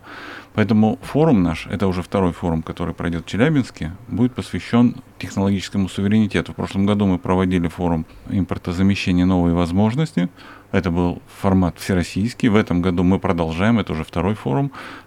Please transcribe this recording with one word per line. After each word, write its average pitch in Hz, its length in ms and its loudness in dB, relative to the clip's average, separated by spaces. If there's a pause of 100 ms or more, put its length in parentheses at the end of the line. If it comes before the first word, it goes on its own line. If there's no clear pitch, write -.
(540)
Поэтому 107 480 2
форум 139 400 2
наш, 82 240 -2
это 101 220 -2
уже 90 160 -2
второй 92 300 0
форум, 82 280 -2
который 82 320 -6
пройдёт 85 320 -6
в - 20 -16
Челябинске, 110 680 -2 (140)
будет 123 280 0
посвящён - 640 0 (200)
технологическому 98 720 -2
суверенитету. 98 640 0
В - 40 -14
прошлом 95 300 -2
году 104 220 2
мы 90 100 2
проводили 92 500 0
форум 85 380 -2 (240)
импортозамещения 95 960 0
"Новые 87 300 4
возможности". 110 760 0 (420)
Это 90 200 0
был 87 300 0 (180)
формат 95 400 2
всероссийский. 101 720 -2
В 101 60 2
этом 101 260 2
году 90 220 0
мы 92 140 4
продолжаем, 90 600 0
это 87 140 -4
уже 78 100 -4
второй 87 300 -2
форум. 139 400 -4 (340)